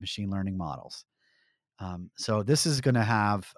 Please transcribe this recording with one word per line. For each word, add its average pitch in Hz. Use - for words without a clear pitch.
machine 101
learning 95
models. 78
Um, 90
so 107
this 135
is 147
gonna 123
have, 104